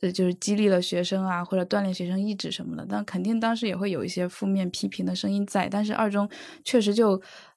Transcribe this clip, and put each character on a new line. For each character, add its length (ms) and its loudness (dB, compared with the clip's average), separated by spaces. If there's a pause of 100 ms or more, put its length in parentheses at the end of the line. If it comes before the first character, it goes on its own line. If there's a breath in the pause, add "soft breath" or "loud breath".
呃， 100 0
就 120 2
是 100 2
激 200 -2
励 140 4
了 140 4
学 200 -2
生 220 -2
啊， 200 -2
或 120 -2
者 80 2
锻 160 0
炼 140 -2
学 120 -4
生 140 -2
意 140 -2
志 160 -6
什 160 -8
么 100 -6
的， 120 -8
但 160 -2
肯 180 -4
定 180 0
当 160 2
时 100 -4
也 80 -2
会 160 -2
有 140 -2
一 40 -4
些 200 -2
负 160 -8
面 260 2
批 160 -4
评 200 -4
的 80 -2
声 160 -2
音 160 2
在， 220 0
但 140 0
是 120 0
二 160 2
中 180 2 (360 loud breath)
确 140 4
实 160 4
就 260 6 (360 loud breath)